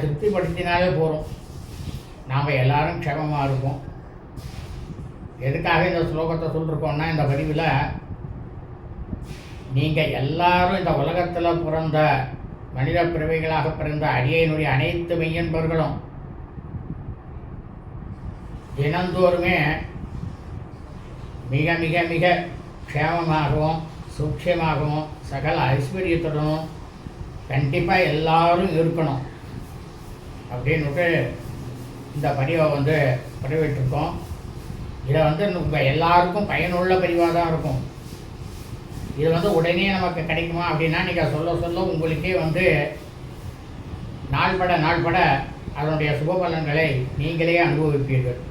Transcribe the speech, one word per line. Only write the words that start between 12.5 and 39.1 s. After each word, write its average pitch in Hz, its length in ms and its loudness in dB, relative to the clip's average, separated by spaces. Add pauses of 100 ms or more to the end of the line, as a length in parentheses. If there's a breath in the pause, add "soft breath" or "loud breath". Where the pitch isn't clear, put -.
மனித 160 220 2 (140)
பிறவிகளாக 160 540 0 (120)
பிறந்த 151 260 -2 (120)
அடியேனுடைய 156 580 2
அனைத்து 170 460 0
மெய்யன்பர்களும் 160 760 0 (2750)
தினந்தோறுமே 175 800 2 (2000)
மிக, 156 200 4 (100)
மிக, 160 120 2 (180)
மிக 165 120 4 (680)
க்ஷேமமாகவும், 156 880 2 (380)
சுட்சமாகவும், 151 880 0 (260)
சகல 147 260 0 (180)
ஐஸ்வர்யத்துடனும் 160 920 0 (840)
கண்டிப்பா 175 440 2 (160)
எல்லாரும் 165 680 4
இருக்கணும் 143 420 2 (1300)
அப்படின்னுட்டு 147 520 0 (1080)
இந்த 147 120 0 (120)
பதிவை 156 260 4 (100)
வந்து 143 200 4 (460)
பதிவிட்டிருக்கோம். 143 680 0 (1000)
இதை 151 100 6 (100)
வந்து 165 140 2 (200)
உங்க 147 140 0 (160)
எல்லாருக்கும் 175 580 4
பயனுள்ள 175 520 2
பதிவா 170 240 4 (100)
தான் 170 140 2
இருக்கும். 139 300 0 (1400)